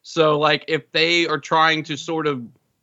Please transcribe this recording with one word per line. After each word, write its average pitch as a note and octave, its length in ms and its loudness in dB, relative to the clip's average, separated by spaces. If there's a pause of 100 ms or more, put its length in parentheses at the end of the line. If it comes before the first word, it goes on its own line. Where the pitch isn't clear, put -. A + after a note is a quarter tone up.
So, D#3 340 2
like, D3+ 300 0
if D#3 240 -4
they E3+ 340 2
are D#3 140 -2
trying D#3 460 0
to D#3 120 -8
sort D#3+ 300 -4
of C3+ 160 -4 (400)